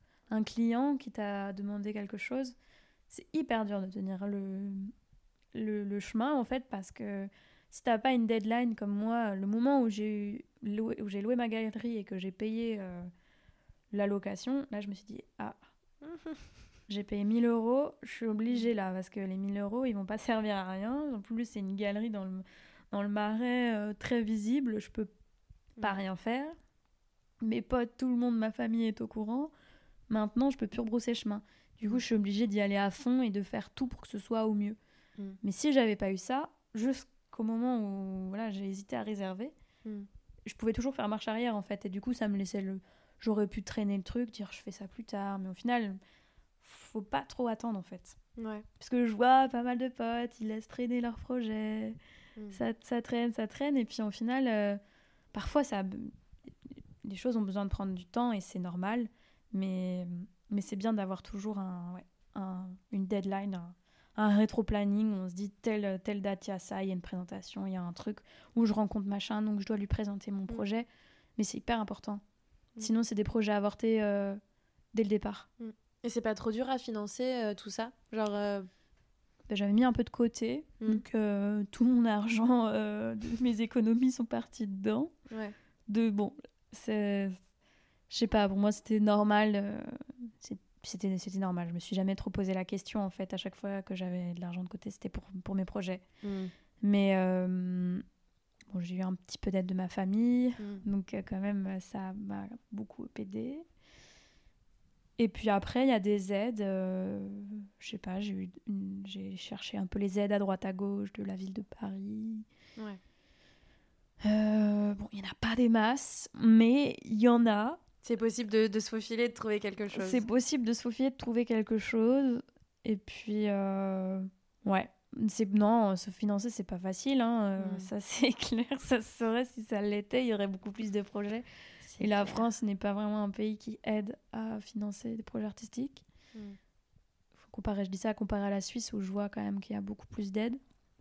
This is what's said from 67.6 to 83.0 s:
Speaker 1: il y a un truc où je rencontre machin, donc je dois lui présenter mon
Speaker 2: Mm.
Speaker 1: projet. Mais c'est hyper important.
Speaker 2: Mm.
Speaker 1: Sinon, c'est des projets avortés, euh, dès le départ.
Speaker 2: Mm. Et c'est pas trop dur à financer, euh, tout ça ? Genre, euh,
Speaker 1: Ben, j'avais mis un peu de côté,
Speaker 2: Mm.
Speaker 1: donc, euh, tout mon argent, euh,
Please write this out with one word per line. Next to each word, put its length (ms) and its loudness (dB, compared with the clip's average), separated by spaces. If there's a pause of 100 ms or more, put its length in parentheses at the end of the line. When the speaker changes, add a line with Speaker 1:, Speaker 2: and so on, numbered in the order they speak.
Speaker 1:
il 60 -4
y 20 -4
a 60 -4
un 120 -4
truc 260 -8 (360)
où 100 6
je 80 6
rencontre 340 0
machin, 340 -2
donc 180 0
je 60 -4
dois 120 0
lui 100 -2
présenter 440 -2
mon 120 -4
Speaker 2:
Mm. 40 -6
Speaker 1:
projet. 400 -2 (500)
Mais 60 4
c'est 140 -4
hyper 240 -2
important. 400 -8 (540)
Speaker 2:
Mm. 40 -16
Speaker 1:
Sinon, 240 2
c'est 120 -2
des 100 2
projets 260 2
avortés, 500 2
euh, 340 0 (580)
dès 100 4
le 60 0
départ. 400 -2 (100)
Speaker 2:
Mm. 100 -10 (340)
Et 60 -4
c'est 120 -4
pas 120 0
trop 180 -4
dur 180 -2
à 80 0
financer, 460 -4 (200)
euh, 100 -2
tout 160 -12
ça ? 220 -6 (220)
Genre, 200 0
euh, 280 0 (880)
Speaker 1:
Ben, 80 -2
j'avais 160 2
mis 100 8
un 80 8
peu 140 2
de 40 -14
côté, 560 0 (140)
Speaker 2:
Mm. 80 -4
Speaker 1:
donc, 260 0
euh, 580 2
tout 120 2
mon 220 8
argent, 600 4
euh, 480 0